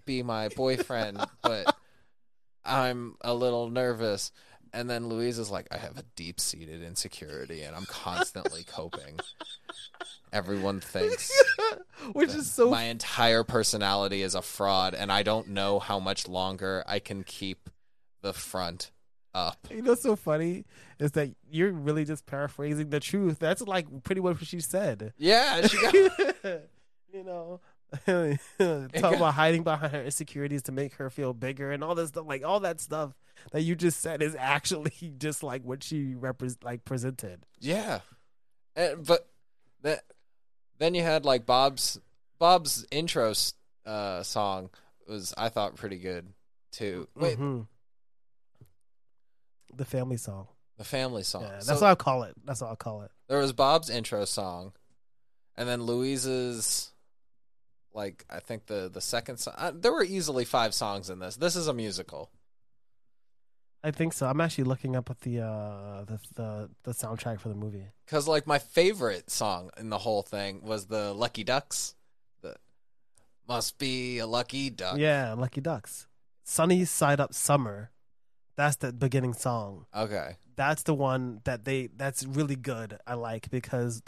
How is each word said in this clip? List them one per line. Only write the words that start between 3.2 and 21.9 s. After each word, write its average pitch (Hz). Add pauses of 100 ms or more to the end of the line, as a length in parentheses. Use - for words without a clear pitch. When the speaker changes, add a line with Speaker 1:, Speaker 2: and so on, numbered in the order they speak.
Speaker 1:
a 120
little 120
nervous." 117 (400)
And 120
then 120
Louise 117
is 107
like, 98
"I -
have -
a - (120)
deep-seated 82
insecurity 78
and 76
I'm 95
constantly -
coping. 76 (1120)
Everyone 98
thinks - (420)
Speaker 2:
<laughs> -
Which 285
Speaker 1:
that 285
Speaker 2:
is 294
so 240
Speaker 1:
my 170
entire 117
personality 101
is 95
a 90
fraud 95
and 101
I 101
don't 110
know 98
how 101
much 95
longer 92
I 101
can 98
keep - (500)
the 98
front - (420)
up." 90
Speaker 2:
You 220
know 247
what's 247
so 220
funny 170 (340)
is 147
that 147 (200)
you're 165
really 151